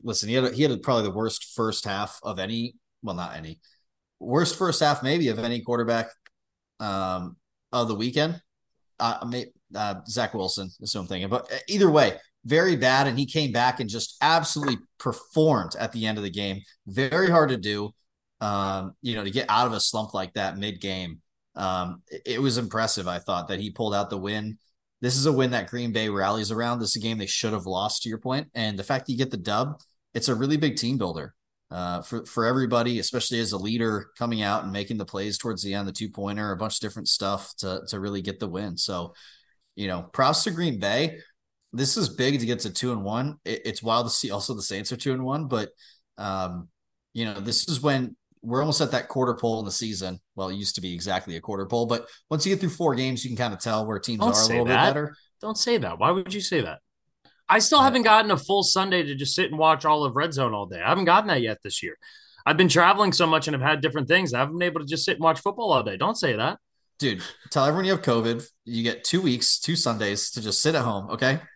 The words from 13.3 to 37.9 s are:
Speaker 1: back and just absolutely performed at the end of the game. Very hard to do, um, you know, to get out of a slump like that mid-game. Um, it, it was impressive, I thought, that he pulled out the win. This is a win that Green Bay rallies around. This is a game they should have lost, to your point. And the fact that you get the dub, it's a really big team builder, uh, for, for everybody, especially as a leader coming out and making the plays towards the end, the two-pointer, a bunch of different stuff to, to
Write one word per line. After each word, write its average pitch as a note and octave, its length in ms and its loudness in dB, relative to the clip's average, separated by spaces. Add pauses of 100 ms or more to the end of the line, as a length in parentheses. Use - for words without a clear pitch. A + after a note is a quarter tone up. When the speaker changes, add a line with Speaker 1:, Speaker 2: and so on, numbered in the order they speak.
Speaker 1:
back B2 260 2
and A2+ 100 -4
just G#2+ 320 -8
absolutely D3 560 2 (200)
performed B2+ 800 2
at A2+ 140 -4
the A2 120 -4
end A2 120 -2
of G#2 80 -4
the G2 40 -4
game. G2 320 -4 (240)
Very C3+ 440 2
hard D#3+ 200 6
to B2+ 80 0
do, G#2 360 -4 (480)
um, G2 600 -2
you A#2+ 140 -4
know, G#2+ 80 -6
to G2 80 -6
get A#2+ 180 -2
out A#2 180 4
of A#2 60 -4
a G#2 60 -2
slump G#2+ 340 0
like F#2+ 200 -6
that F#2+ 240 -4
mid-game. F#2 640 -8 (340)
Um, F2+ 540 -4
it, - 160 -12
it C#3+ 160 -4
was B2+ 160 2
impressive, A2 500 -2
I F2 120 -4
thought, F2 280 -4
that F#2+ 120 -4
he G#2 100 -6
pulled G#2 240 -4
out G2+ 160 -2
the G2+ 80 -6
win. G#2+ 400 -6 (420)
This B2 160 0
is C3+ 100 2
a D#3 60 4
win C3 200 2
that A2 180 -2
Green A#2+ 240 -4
Bay A2 160 0
rallies G2+ 420 0
around. A#2 280 -2
This G#2+ 120 0
is - 60 2
a - 20 -6
game A2+ 180 -2
they G2+ 80 -6
should A2 280 -2
have F#2+ 120 -4
lost, F#2+ 380 -2
to A#2 60 -6
your A2 80 -4
point. C3 360 -4
And G#2+ 240 -4
the G2 60 -6
fact C3+ 220 -2
that C#3 80 -4
you A#2 40 -4
get C3 140 0
the A2+ 60 -6
dub, G#2+ 420 -2 (340)
it's A#2 140 0
a B2+ 80 2
really C3+ 220 0
big D3 180 0
team B2 220 -2
builder, D#2+ 380 -4 (360)
uh, F2 300 -6
for, A2 240 -8
for A2+ 200 -2
everybody, A#2+ 540 2
especially A#2+ 400 -2
as G#2 140 -2
a G2+ 40 -2
leader G#2+ 500 0 (100)
coming A#2 240 -2
out G#2 220 0
and F#2+ 100 -6
making G2+ 240 -4
the G#2 80 -6
plays G2+ 320 -6
towards G#2+ 260 -6
the G2 100 -4
end, G2+ 140 -4
the F#2+ 60 -6
two-pointer, G#2 580 -6
a F#2 60 -4
bunch G#2+ 180 -4
of - 60 -4
different G#2 260 -8
stuff - 520 -2
to, F#2 280 -6
to G2+ 140 -6